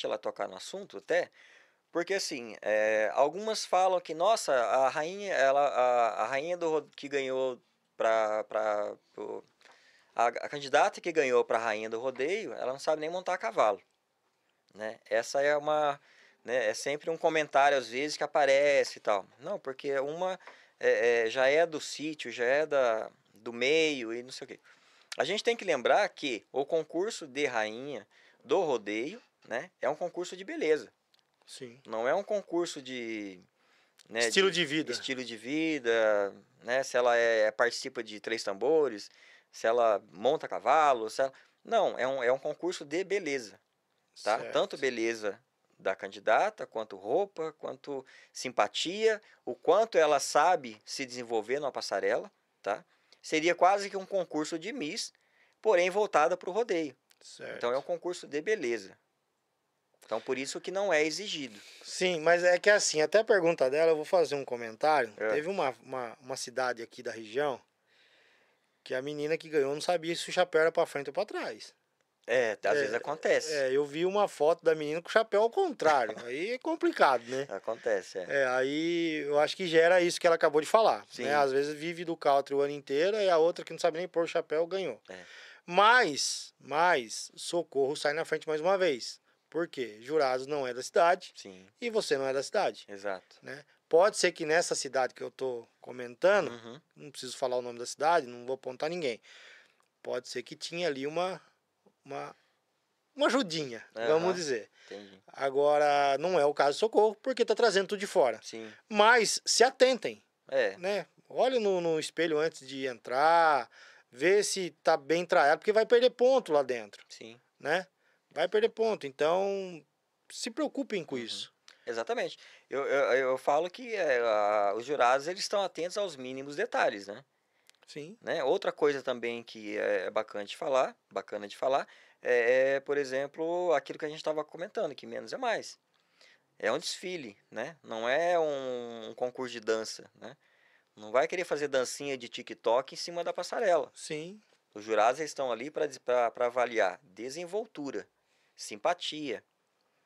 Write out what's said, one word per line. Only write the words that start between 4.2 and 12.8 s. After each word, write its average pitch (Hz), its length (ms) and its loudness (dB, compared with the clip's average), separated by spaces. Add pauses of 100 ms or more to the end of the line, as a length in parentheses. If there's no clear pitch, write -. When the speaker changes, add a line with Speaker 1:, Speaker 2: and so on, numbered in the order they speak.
Speaker 1:
a 123 360 4
rainha, 175 440 -4
ela, 135 340 4
a, 117 560 2
a 110 40 0
rainha 143 300 -2
do 170 120 0
ro-, 151 260 0
que 143 140 -12
ganhou 131 500 0 (380)
pra, 110 480 2
pra, 104 500 -2 (160)
pro, 110 320 -10 (720)
a, 117 120 4
a - 220 -4
candidata 147 520 0
que 175 100 -4
ganhou 131 320 4
pra 117 140 0
rainha 110 320 -2
do 113 100 -6
rodeio, 131 540 -4
ela 120 180 -6
não 139 80 -8
sabe 156 220 -2